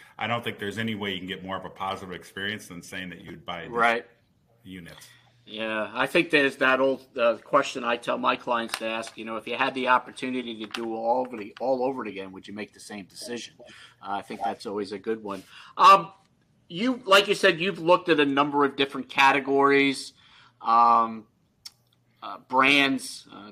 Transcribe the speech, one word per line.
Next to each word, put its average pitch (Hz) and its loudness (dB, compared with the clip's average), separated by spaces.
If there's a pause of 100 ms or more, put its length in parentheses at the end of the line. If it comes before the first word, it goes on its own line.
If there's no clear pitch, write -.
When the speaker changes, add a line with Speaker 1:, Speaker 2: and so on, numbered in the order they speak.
(180)
Speaker 1:
I 110 -6
don't 117 -4
think 110 -8
there's 101 -8
any 113 -4
way 101 -6
you 92 -6
can 90 -12
get 92 -10
more 95 -8
of 92 -10
a 90 -14
positive 95 -8
experience 101 -10
than 87 -16
saying 92 -12
that 87 -16
you'd 82 -18
buy 87 -10
additional 85 -8
Speaker 2:
Right. 117 2 (580)
Speaker 1:
units. 92 -18 (360)
Speaker 2:
Yeah, 107 -6
I 127 -2
think 170 2
there's 139 2
that 131 4
old, 135 0 (140)
uh, 117 4 (100)
question 135 0
I 120 -2
tell 123 -4
my 127 0
clients 117 -4
to 113 -6
ask, 113 -8
you 110 -12
know, 113 -8
"If 110 -10
you 117 -6
had 131 -2
the 127 -4
opportunity 120 -2
to 107 -12
do 113 -6
all 117 0
over 120 -12
the, 104 -12
all 127 -2
over 131 -4
it - -10
again, 95 -12
would 92 -18
you 101 -16
make 104 -12
the - -20
same 101 -14
decision?" - -14
Uh, - -16
I 101 -6
think 110 -12
that's 101 -6
always 104 -6
a 98 -8
good 110 -6
one. 98 -10 (340)
Um, 190 8 (560)
you, 226 -4
like 196 6
you 202 0
said, 175 2
you've 180 -4
looked 175 4
at 151 4
a 143 4
number 143 2
of 135 0
different 139 -4
categories, 139 4 (480)
um, 113 4 (960)
uh, 101 -12 (100)
brands, 135 2
uh, 101 -18